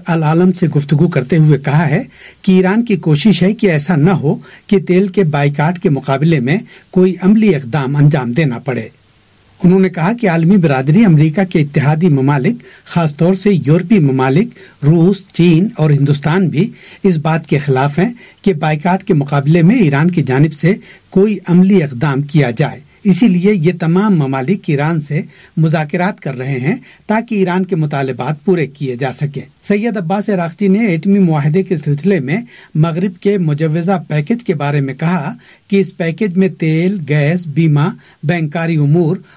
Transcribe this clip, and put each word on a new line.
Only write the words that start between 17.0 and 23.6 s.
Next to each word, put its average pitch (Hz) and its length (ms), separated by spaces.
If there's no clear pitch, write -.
اس 185 160
بات 156 280
کے 151 120
خلاف 143 400
ہیں 220 140
کہ 190 120
بائیکاٹ 160 500
کے 196 100
مقابلے 147 480
میں 190 140
ایران 160 340
کی 175 120
جانب 135 300
سے 175 220
کوئی 202 260
عملی 180 360
اقدام 143 400
کیا 143 280
جائے۔ 120 300
اسی 202 240
لیے 185 260
یہ 175 260